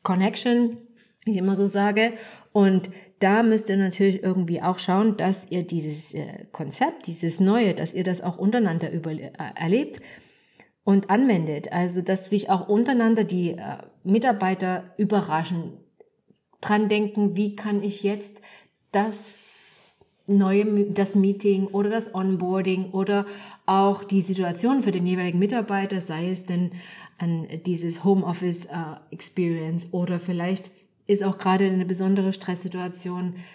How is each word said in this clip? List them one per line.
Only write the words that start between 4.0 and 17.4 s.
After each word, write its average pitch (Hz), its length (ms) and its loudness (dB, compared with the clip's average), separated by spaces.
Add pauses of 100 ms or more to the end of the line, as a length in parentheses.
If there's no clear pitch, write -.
irgendwie 175 400 0
auch 175 160 0
schauen, 208 380 2
dass 190 340 0
ihr 175 160 -2
dieses, 156 480 -6
äh, - 380 -10
Konzept, - 540 -4
dieses 165 340 -2
Neue, 202 340 4
dass - 200 -4
ihr 185 100 -2
das 180 160 -2
auch 175 160 -6
untereinander 190 560 0
über-, 160 200 -6
äh, 147 200 -10 (220)
erlebt - 460 -2 (840)
und 196 260 4
anwendet. 175 640 2
Also, 175 300 -2
dass 190 280 -2
sich 208 200 0
auch 190 180 0
untereinander 226 560 2
die, 175 280 -2
äh, - 260 -10 (260)
Mitarbeiter 190 800 0 (120)
überraschen, 170 840 0 (800)
dran 208 280 2
denken, 208 480 0
wie 208 200 0